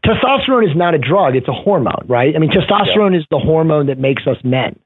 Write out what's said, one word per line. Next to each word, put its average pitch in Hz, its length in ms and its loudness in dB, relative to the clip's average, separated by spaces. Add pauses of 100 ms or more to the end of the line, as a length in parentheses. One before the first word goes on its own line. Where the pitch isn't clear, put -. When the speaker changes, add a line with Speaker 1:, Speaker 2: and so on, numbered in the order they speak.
Speaker 1:
testosterone 254 640 2
is 143 60 -2
not 175 180 2
a 160 40 2
drug. 139 380 0
It's 127 120 -2
a 131 60 -4
hormone, - 540 -2
right? 127 280 0
I 156 40 0
mean, 156 120 2
testosterone 202 640 0
Speaker 2:
Yeah. 175 60 2
Speaker 1:
is 156 100 -6
the 151 100 0
hormone 156 480 0
that 135 100 -4
makes 135 300 -2
us 127 160 0
men, 127 420 -2